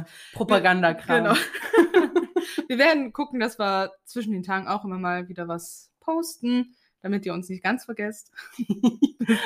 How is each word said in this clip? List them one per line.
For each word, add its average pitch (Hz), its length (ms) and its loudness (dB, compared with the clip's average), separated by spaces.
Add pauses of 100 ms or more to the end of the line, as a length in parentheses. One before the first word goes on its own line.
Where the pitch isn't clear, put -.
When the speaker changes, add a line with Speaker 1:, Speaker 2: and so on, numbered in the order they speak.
(340)
Speaker 1:
Propagandakram. 185 920 2
Speaker 2:
Genau. 208 120 4
<laughs> - 1300 0
Wir 247 100 -2
werden 277 340 4
gucken, 285 280 -6
dass 226 200 -2
wir 190 320 0 (140)
zwischen 220 280 -6
den 185 100 -4
Tagen 190 240 -4
auch 202 180 -4
immer 185 140 -8
mal 180 280 -4
wieder 175 200 -10
was - 520 -12
posten, 247 760 -4 (260)
damit 202 240 -4
ihr 175 80 -6
uns 180 160 -8
nicht 185 140 -10
ganz 240 220 -4
vergesst. 214 460 -10 (260)
<laughs> 233 600 2
Bis 220 260 2